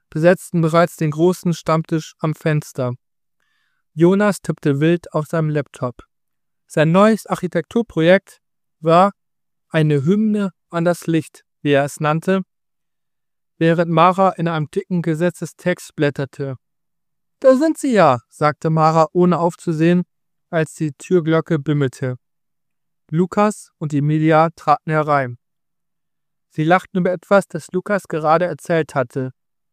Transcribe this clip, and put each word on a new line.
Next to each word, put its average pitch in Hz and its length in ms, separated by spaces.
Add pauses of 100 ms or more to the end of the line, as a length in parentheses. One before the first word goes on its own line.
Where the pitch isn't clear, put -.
besetzten 170 520
bereits 165 340
den 156 160
großen 170 420
Stammtisch 160 680
am 156 160
Fenster. 151 580 (1000)
Jonas 190 480
tippte 147 380
wild 165 340
auf 151 120
seinem 160 240
Laptop. 135 540 (640)
Sein 160 240
neues 202 360
Architekturprojekt 180 1120 (400)
war 170 320 (580)
eine 151 360
Hymne 208 460 (180)
an 170 160
das 175 220
Licht, - 360 (180)
wie 147 100
er 139 120
es - 160
nannte, 165 420 (1160)
während 165 340
Mara 180 400
in 170 160
einem 156 220
dicken 185 320
Gesetzestext 170 920
blätterte. 139 600 (840)
"Da 262 160
sind 311 220
sie 269 160
ja", 151 260 (100)
sagte 151 400
Mara, 160 440
ohne 180 260
aufzusehen, 170 640 (460)
als 160 260
die 151 180
Türglocke 160 680
bimmelte. 135 580 (920)
Lukas 196 680
und 151 140
Emilia 156 640
traten - 360
herein. 143 460 (1120)
Sie 160 140
lachten 180 360
über 180 120
etwas, 185 360
das - 240
Lukas 185 360
gerade 160 380
erzählt 165 480
hatte. 131 380 (420)